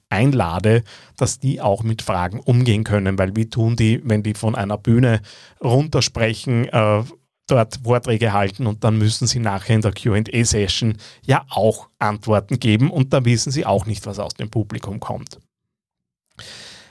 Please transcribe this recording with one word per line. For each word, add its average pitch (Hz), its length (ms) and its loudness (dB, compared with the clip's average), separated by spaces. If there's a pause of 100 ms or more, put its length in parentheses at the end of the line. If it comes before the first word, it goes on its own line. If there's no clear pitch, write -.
einlade, 107 760 2 (340)
dass - 220 -2
die 135 200 -2
auch 101 240 0
mit 113 180 -4
Fragen 90 380 -4
umgehen 120 460 2
können, 98 320 0
weil 95 180 0
wie 110 140 -2
tun 117 260 0
die, 113 300 2
wenn 107 180 0
die 107 120 -4
von 110 200 -2
einer 101 220 -4
Bühne 117 440 4 (400)
runtersprechen, 120 1080 0
äh, 107 340 2 (440)
dort 120 360 2
Vorträge 113 500 0
halten 101 320 0
und 104 180 -2
dann 110 140 2
müssen 110 300 2
sie 127 100 -2
nachher 107 380 0
in 110 60 4
der 104 120 0
Q 104 200 -2
and 110 200 -2
A-Session 110 640 0 (300)
ja 135 220 0
auch - 400 0 (100)
Antworten 104 600 0
geben 113 300 2
und 139 240 0
da 135 100 2
wissen 120 280 0
sie 139 160 -4
auch 98 180 0
nicht, 104 220 -8
was 98 100 -10
aus 98 160 -8
dem 113 160 -10
Publikum 110 500 -6
kommt. - 400 -10 (1500)